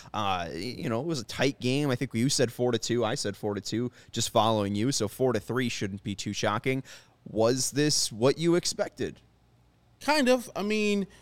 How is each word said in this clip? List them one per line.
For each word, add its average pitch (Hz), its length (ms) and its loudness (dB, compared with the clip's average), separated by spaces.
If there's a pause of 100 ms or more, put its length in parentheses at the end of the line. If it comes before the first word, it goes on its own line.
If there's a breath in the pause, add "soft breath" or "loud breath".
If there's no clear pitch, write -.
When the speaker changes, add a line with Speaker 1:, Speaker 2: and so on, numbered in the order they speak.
(140 loud breath)
Speaker 1:
Uh, 95 340 0
y-, 90 300 -8
you - 100 -4
know, 117 120 0
it 151 60 -6
was 165 140 -2
a 101 40 -10
tight - 360 -2
game. 135 300 0
I 123 60 2
think 131 180 -6
you 117 160 2
said 120 200 2
four 123 220 0
to 113 60 0
two. 120 260 0
I 107 100 -2
said 104 220 -4
four 104 180 -4
to 101 60 -4
two, 120 320 -4 (180 loud breath)
just - 200 -2
following 107 440 4
you. 107 160 0
So 110 160 0
four 127 280 0
to 107 60 0
three 123 280 -2
shouldn't 101 340 -6
be 104 120 -6
too 104 180 -6
shocking. 113 500 0 (480 loud breath)
Was 120 420 2
this 147 380 2
what 120 280 2
you 165 160 2
expected? 175 680 -2 (800)
Speaker 2:
Kind 277 300 2
of. 247 260 2
I 175 60 -4
mean, 208 440 2 (140 soft breath)